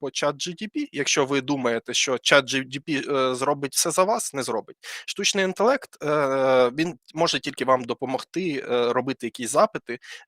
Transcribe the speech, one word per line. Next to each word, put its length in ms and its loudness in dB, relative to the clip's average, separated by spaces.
по 100 -8
чат 260 -2
Джі 160 -6
Ді 160 -10
Пі, 240 -6
якщо 340 2
ви 140 2
думаєте, 540 -2
що 240 0
чат 260 4
Джі 200 -2
Ді 160 -12
Пі, 280 -4
е, 260 2
зробить 400 -2
все 160 0
за 140 4
вас, 300 -2
не 80 -2
зробить. 340 -6
Штучний 380 0
інтелект, 600 0
е, 680 4
він 280 -2
може 260 2
тільки 240 -6
вам 200 2
допомогти, 840 -4
е, 240 2
робити 340 -2
якісь 240 -8
запити. 480 0